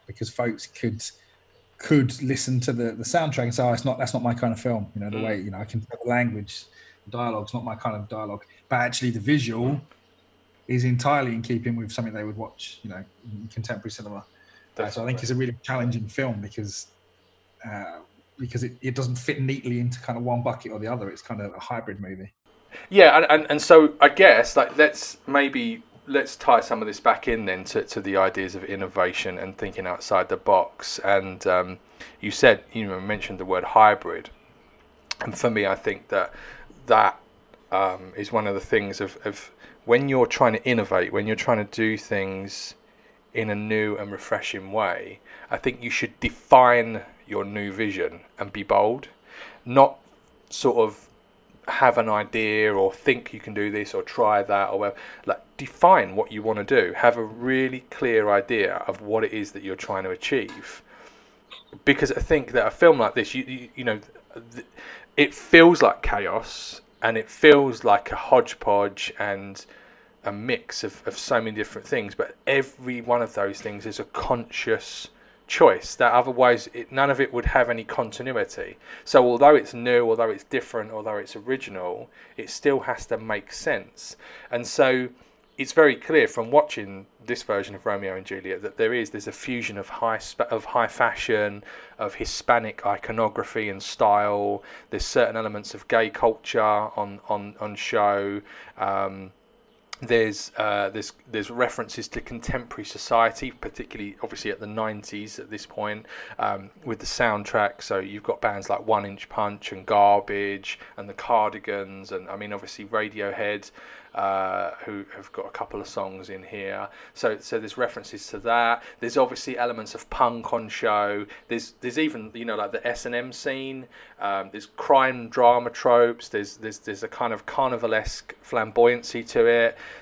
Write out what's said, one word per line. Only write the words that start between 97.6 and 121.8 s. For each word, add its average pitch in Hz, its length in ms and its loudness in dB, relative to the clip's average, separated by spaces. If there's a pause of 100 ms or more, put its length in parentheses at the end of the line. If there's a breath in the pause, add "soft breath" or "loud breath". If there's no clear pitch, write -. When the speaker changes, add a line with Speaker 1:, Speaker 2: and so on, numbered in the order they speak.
Speaker 2:
on 107 160 -10
show. 101 640 0 (340 loud breath)
Um, 98 540 -4 (720)
there's, 113 560 0
uh, 101 320 -2
there's, 104 220 -10 (180)
there's 110 200 -6
references 120 580 -4
to - 120 -10
contemporary - 640 -10
society, 117 640 0
particularly 107 720 -12
obviously 107 280 -8
at 98 100 -8
the 107 60 -12
nineties 107 720 -8
at 107 100 -16
this 104 160 -12
point, 107 400 -8 (340 loud breath)
um, 101 320 -4 (140)
with 113 140 -8
the - 80 -14
soundtrack. 107 760 0
So 98 160 -4
you've 101 240 -10
got - 200 -4
bands 101 260 -4
like 101 180 -4
One 104 200 2
Inch 98 240 -14
Punch 101 420 -6
and 95 140 -14
Garbage 101 920 2 (200 loud breath)
and 101 100 -12
the 95 60 -14
Cardigans, 101 1000 -4
and 92 160 -10
I 98 80 -10
mean 104 160 -12
obviously 98 320 -12
Radiohead, 104 840 -6 (440 loud breath)
uh, 95 560 -2 (140)
who 101 200 -12 (100)
have 95 180 -20
got 95 140 -10
a - 40 -16
couple - 300 -10
of 98 60 -12
songs 95 440 -10
in 95 120 -14
here. 98 460 -10 (260 loud breath)
So, 110 240 -2
so - 200 -6
there's 107 180 -12
references 113 520 -6
to 107 120 -12
that. 117 420 2 (180 loud breath)
There's 120 180 -4
obviously 127 400 0
elements 113 360 -6
of - 140 -16
punk 120 460 -2
on 110 160 -4
show. 104 560 -2 (220 loud breath)
There's, 117 240 -6 (100)